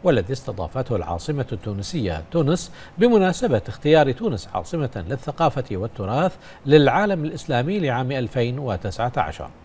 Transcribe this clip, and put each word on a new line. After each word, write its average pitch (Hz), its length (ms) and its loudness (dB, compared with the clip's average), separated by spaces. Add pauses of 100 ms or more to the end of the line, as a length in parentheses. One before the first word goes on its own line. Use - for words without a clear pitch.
والذي 123 300 2
استضافته 113 600 -6
العاصمة 92 560 -4
التونسية 98 800 -4
تونس 165 400 0 (260)
بمناسبة 185 720 4
اختيار 147 440 4
تونس 131 420 -4
عاصمة 117 560 -4
للثقافة 139 600 -2
والتراث 110 640 -2 (300)
للعالم 151 600 6
الإسلامي 151 540 -2
لعام 131 320 0
ألفين 123 480 -2
وتسعة 113 580 -4
عشر. 76 320 -4 (160)